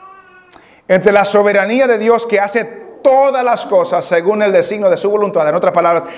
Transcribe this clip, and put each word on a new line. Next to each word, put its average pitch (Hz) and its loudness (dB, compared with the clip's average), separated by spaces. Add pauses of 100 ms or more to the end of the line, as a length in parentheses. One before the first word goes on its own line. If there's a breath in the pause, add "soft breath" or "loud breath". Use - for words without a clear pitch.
(880 loud breath)
Entre 185 2
la 202 2
soberanía 208 0
de 233 0
Dios, 226 0
que 202 -2
hace 202 -2 (400)
todas 262 2
las 240 -2
cosas 175 0
según 180 0
el 208 0
designio 196 0
de 170 2
su 202 -2
voluntad. 196 0
En 151 0
otras 180 0
palabras, 170 0 (140 loud breath)